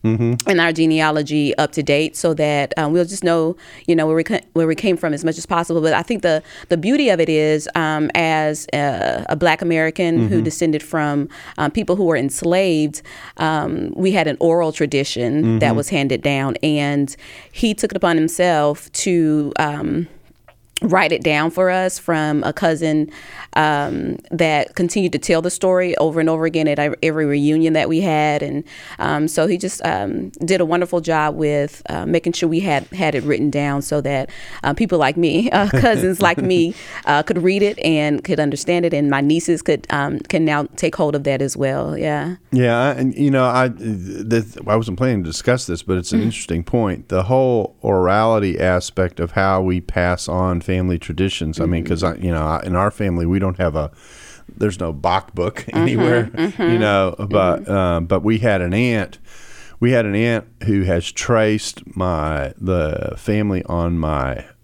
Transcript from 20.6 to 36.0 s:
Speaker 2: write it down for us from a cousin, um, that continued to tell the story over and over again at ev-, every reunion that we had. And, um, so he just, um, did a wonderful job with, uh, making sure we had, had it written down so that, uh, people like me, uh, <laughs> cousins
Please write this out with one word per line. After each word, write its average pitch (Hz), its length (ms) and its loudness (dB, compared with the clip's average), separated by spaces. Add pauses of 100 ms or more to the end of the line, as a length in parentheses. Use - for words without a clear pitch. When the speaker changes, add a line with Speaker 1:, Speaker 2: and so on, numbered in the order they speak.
Speaker 2:
write 180 320 2
it - 100 -2
down 151 260 2
for 185 200 0
us 185 280 0
from 151 460 0
a 147 80 -2
cousin, 156 580 0 (440)
um, 151 640 0 (120)
that 160 460 0
continued 180 380 0
to 151 40 -2
tell 165 240 2
the 175 80 -2
story 185 500 2
over 160 200 2
and 160 100 2
over 160 160 0
again 156 220 0
at 147 100 2
ev-, 147 240 0
every 156 240 0
reunion 151 460 2
that 156 160 2
we 160 140 0
had. 151 420 2
And, 143 220 -6 (340)
um, 147 300 0
so - 180 2
he 175 100 0
just, 185 280 -6
um, 160 440 -4 (140)
did 180 160 2
a 175 60 4
wonderful 175 340 0
job 156 380 0
with, 147 520 -2
uh, 156 160 -6
making 170 280 0
sure 170 160 0
we 165 100 2
had, 151 280 0
had 160 280 -2
it 131 80 -2
written 147 260 0
down 143 340 -2
so 147 180 -2
that, 139 280 -2 (360)
uh, 143 80 0
people 180 260 0
like 139 160 2
me, 170 360 2
uh, 202 180 2
<laughs> - 20 -2
cousins 185 500 2